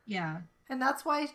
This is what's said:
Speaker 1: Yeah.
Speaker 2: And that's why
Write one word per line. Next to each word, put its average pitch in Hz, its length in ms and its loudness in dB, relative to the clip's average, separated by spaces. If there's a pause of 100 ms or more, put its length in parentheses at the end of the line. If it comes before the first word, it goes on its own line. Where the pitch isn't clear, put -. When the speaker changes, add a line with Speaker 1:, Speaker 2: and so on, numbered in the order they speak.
Speaker 1:
Yeah. 175 340 -2 (300)
Speaker 2:
And 262 120 -2
that's 269 240 2
why 294 300 2